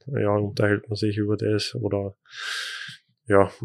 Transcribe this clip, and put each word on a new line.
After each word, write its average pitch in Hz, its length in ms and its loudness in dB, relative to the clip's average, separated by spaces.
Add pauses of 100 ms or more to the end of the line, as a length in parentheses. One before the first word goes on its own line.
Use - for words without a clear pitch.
ja, 107 220 0
unterhält 104 580 2
man 107 80 -4
sich 104 220 -2
über 104 180 0
das 104 380 0
oder, 101 420 -4 (1080)
ja, 98 240 6 (160)